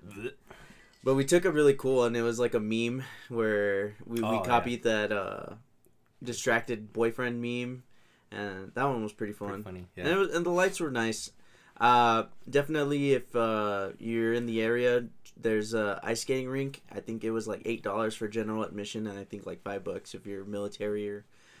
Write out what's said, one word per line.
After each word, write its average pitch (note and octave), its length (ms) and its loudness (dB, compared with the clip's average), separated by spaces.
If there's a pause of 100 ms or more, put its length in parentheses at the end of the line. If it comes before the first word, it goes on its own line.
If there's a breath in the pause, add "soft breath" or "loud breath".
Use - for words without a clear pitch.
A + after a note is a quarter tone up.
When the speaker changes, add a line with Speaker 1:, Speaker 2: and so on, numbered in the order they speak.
Speaker 1:
bleh. G#2 260 -10 (680 loud breath)
Speaker 2:
But C3 120 4
we C3+ 100 4
took F3 180 6
a F#3 60 2
really D3 240 8
cool C3 220 0
one. A#2+ 200 4
It A#2 60 2
was, A#2 160 0
like, A#2+ 160 2
a A#2+ 60 2
meme A#2 420 0 (280 loud breath)
where G#2 680 0 (100)
we, A#2 160 -2
we G#2+ 60 0
Speaker 1:
Oh, A2 60 2
yeah. G#2 120 0
Speaker 2:
copied A#2+ 380 2
that, G#2+ 280 2
uh, G2+ 440 -6 (680)
distracted A#2 680 -2
boyfriend A#2+ 480 0
meme. B2 400 -6 (500 soft breath)
And G2+ 440 -8
that B2+ 80 0
one C3 180 0
was G#2+ 120 -4
pretty G#2 200 -6
Speaker 1:
Pretty G2+ 200 -6
Speaker 2:
fun. G2+ 100 -8
Speaker 1:
funny, F#2 240 -12 (100)
Speaker 2:
And - 100 -6
Speaker 1:
yeah. E3 60 2
Speaker 2:
it F#3+ 60 2
was, F#3+ 160 0
and F3 100 0
the F3+ 60 0
lights F#3 280 2
were D#3 120 -2
nice. A2+ 400 -2 (500 soft breath)
Uh, A#2+ 440 6 (220)
definitely C#3+ 680 2
if, A#2+ 220 0
uh, G#2+ 640 2
you're A2+ 360 0
in A#2+ 120 0
the A2+ 160 0
area, A#2+ 460 2 (280)
there's A2 380 0
a G#2+ 300 0
ice A#2 180 -2
skating C3 260 -2
rink. C#3 440 -4
I G2+ 80 -8
think A2 240 -6
it A2 80 0
was, A2 160 -2
like, G#2 180 -6
eight A2+ 160 -2
dollars A2 320 -2
for A2+ 140 -4
general A2 340 -2
admission, G#2 460 -6
and G2+ 100 -8
I G2 60 -10
think, G2 240 -12
like, F2+ 160 -10
five G2 200 -6
bucks F#2+ 300 -6
if G2 140 -14
you're G2 180 -8
military G#2 640 -4
or G#2 160 -8 (340 soft breath)